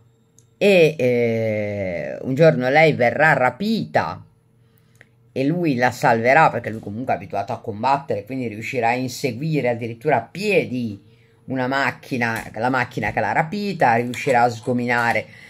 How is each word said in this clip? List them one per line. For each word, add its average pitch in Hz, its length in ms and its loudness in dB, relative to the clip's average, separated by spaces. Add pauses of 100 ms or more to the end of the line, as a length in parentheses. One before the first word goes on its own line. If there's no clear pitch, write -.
(600)
e, 180 380 4
eh, 107 1200 -2
un 131 120 -4
giorno 131 340 4
lei 151 240 6
verrà 123 400 4
rapita 127 920 -2 (1080)
e 131 140 -2
lui 160 320 0
la 120 160 2
salverà, 131 580 4
perché 110 200 -6
lui 107 100 -8
comunque 117 320 -6
è 101 40 -2
abituato 95 360 -6
a 110 80 -8
combattere, 113 640 -2
quindi 131 240 -6
riuscirà 113 400 -4
a 120 60 2
inseguire 127 760 -2
addirittura 120 480 -2
a 117 60 0
piedi 127 800 -2 (480)
una 127 180 -2
macchina, 127 880 -2
la 113 160 -2
macchina 120 420 -2
che 120 80 -4
l'ha 104 120 0
rapita, 160 600 0
riuscirà 120 480 0
a 123 60 4
sgominare 120 800 -2 (240)